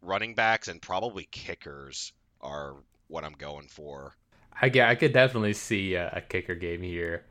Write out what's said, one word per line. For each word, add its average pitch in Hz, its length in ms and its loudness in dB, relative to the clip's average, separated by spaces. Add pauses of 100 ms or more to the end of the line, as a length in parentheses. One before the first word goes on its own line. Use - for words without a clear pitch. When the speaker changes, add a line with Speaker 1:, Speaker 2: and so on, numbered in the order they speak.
Speaker 1:
running 104 340 -2
backs 113 320 4
and 85 140 -8
probably 95 500 -4
kickers 69 800 -12 (300)
are 71 340 -10 (320)
what 78 160 -8
I'm 78 100 -10
going 71 360 -12
for. 69 460 -14 (460)
Speaker 2:
I 131 80 6
get, 123 200 6
I 123 60 6
could 135 180 4
definitely 123 400 6
see 95 420 0
a, 87 220 0
a 87 40 -6
kicker 90 340 -4
game 87 260 -6
here. 85 500 -4